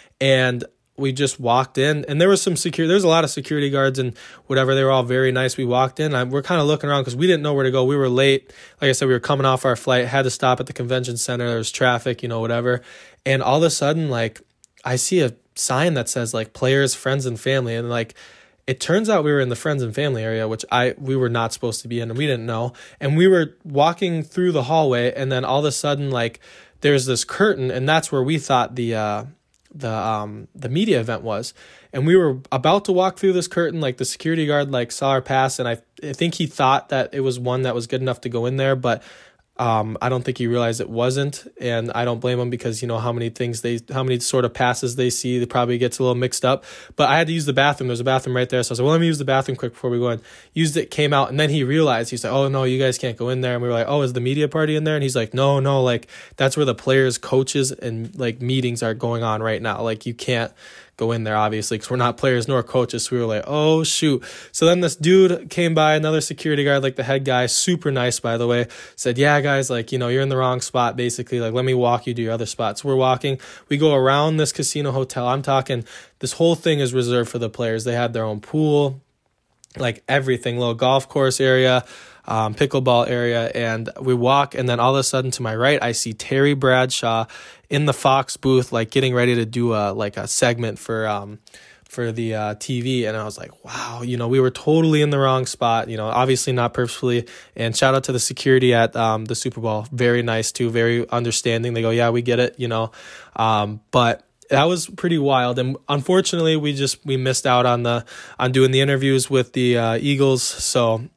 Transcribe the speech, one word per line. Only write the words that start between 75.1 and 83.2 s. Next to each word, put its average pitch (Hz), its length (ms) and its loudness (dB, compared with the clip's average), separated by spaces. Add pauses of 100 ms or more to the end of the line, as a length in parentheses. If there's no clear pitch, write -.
I'm 135 140 0
talking, 131 420 0 (340)
this - 140 -6
whole 165 240 2
thing 160 240 0
is 127 120 0
reserved 120 380 0
for 127 80 -6
the 117 100 -4
players. 113 360 -4
They 120 100 -2
had 120 180 -2
their 113 120 -4
own 107 160 -6
pool, 147 600 0 (760)
like, 120 320 -4
everything, 123 500 0
little 120 160 0
golf 131 340 2
course 135 320 0
area, 127 440 4 (420)
um, 110 280 -2
pickleball 131 540 2
area, 120 460 0